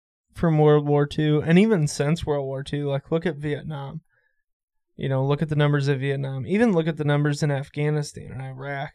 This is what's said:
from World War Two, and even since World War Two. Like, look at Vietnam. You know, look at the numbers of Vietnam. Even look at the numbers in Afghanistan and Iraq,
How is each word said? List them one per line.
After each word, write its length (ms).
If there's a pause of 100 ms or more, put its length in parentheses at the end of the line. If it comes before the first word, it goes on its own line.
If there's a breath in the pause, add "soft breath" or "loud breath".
(340)
from 260
World 280
War 200
Two, 360
and 140
even 300
since 380
World 200
War 180
Two. 240
Like, 240
look 140
at 120
Vietnam. 640 (920)
You 140
know, 160
look 160
at 80
the 60
numbers 320
of 120
Vietnam. 480
Even 260
look 140
at 100
the 60
numbers 400
in 80
Afghanistan 800
and 100
Iraq, 540